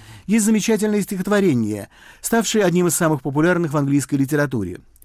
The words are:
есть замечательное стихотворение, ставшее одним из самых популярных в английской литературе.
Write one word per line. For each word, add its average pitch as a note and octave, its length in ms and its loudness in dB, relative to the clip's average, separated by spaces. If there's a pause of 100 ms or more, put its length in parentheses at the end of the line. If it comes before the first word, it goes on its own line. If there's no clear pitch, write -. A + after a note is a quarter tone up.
(260)
есть G#3+ 180 2
замечательное G#3+ 580 0
стихотворение, F3+ 840 0 (320)
ставшее A3 440 0
одним F3+ 240 2
из D#3 80 -2
самых D#3 260 0
популярных D#3 500 0
в D#3 40 -2
английской C#3+ 400 0
литературе. C3+ 640 -2 (240)